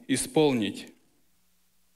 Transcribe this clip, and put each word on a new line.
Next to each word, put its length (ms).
исполнить». 800